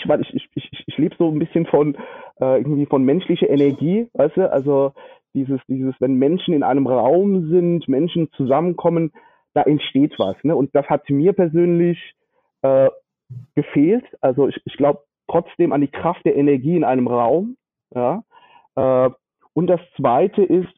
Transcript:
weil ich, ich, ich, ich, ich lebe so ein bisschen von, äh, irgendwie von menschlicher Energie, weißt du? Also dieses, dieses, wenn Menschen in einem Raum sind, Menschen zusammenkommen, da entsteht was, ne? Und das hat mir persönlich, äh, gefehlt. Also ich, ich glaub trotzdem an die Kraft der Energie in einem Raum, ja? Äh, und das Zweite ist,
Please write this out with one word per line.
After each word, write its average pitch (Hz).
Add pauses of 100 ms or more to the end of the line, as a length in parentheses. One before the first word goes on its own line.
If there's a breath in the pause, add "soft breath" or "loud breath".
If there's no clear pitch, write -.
weil 147
ich, -
ich, -
ich, -
ich, -
ich -
lebe 170
so 170
ein 156
bisschen 165
von, 151 (480 loud breath)
äh, 131
irgendwie 143
von 135
menschlicher 170
Energie, 143
weißt 143
du? 185
Also 139 (420 loud breath)
dieses, 135
dieses, 131
wenn 131
Menschen 160
in 143
einem 131
Raum 160
sind, 175
Menschen 156
zusammenkommen, 165 (400 soft breath)
da 147
entsteht 143
was, 95
ne? 151
Und 139
das 139
hat 151
mir 151
persönlich, 175 (480)
äh, 135 (640)
gefehlt. 160 (140)
Also 135
ich, -
ich -
glaub 139 (220)
trotzdem 170
an 143
die 143
Kraft -
der -
Energie 143
in 156
einem 123
Raum, 127 (380)
ja? 135 (520 soft breath)
Äh, 131 (420)
und 165
das 175 (140)
Zweite 143
ist, 180